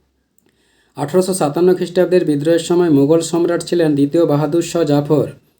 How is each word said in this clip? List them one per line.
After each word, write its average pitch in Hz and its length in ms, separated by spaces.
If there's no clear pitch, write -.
আঠারোশো 180 380
সাতান্ন 175 400
খ্রিস্টাব্দের 180 500
বিদ্রোহের 151 340
সময় 175 320
মুঘল 143 300
সম্রাট 170 440
ছিলেন 160 300
দ্বিতীয় 143 320
বাহাদুর 151 360
শাহ 170 200
জাফর। 147 440